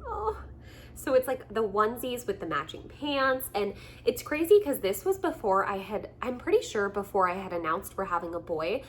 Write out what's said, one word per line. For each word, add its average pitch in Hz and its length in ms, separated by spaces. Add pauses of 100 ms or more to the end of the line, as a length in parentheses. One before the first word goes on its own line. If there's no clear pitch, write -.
Oh. 427 320 (580)
So 269 200
it's, 254 120
like, 262 260
the 226 100
onesies 226 640
with 196 120
the - 60
matching 143 440 (100)
pants. 269 560
And 202 180 (320)
it's - 160
crazy 330 420
cause 277 160
this 190 240
was 381 140
before 196 480
I 202 120
had, 196 340 (100)
I'm 247 160
pretty 370 240
sure 202 260
before 202 400
I 180 80
had 190 160
announced 170 460
we're 196 80
having 175 300
a 170 40
boy 170 500